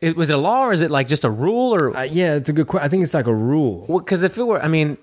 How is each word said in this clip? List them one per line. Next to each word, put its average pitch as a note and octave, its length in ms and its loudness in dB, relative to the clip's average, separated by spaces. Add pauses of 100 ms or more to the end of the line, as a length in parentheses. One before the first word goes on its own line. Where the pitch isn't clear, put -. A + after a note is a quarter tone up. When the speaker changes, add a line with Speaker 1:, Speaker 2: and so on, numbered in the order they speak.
Speaker 1:
It, E3 120 0
was E3 160 -2
it D3+ 40 2
a C#3+ 40 2
law A#3 280 0
or A3+ 60 0
is E3 100 2
it, D#3+ 80 0
like, C#3 180 0
just D3 160 -2
a A#2 60 2
rule A3 440 0
or? D3 220 0
Speaker 2:
Uh, C3 80 -4
yeah, D#3+ 300 0
it's C#3+ 160 -2
a - 20 0
good D3+ 160 0
que-, F#3+ 100 -2
I D3 80 -2
think F#3 160 2
it's, D#3+ 120 -2
like, C3+ 120 2
a A#2 80 2
rule. A#2 540 0
Speaker 1:
Well, F3 120 2
'cause F3+ 220 -2
if F#3 160 0
it A#3 60 0
were, G#3+ 180 0
I D3+ 60 -2
mean, D#3 340 0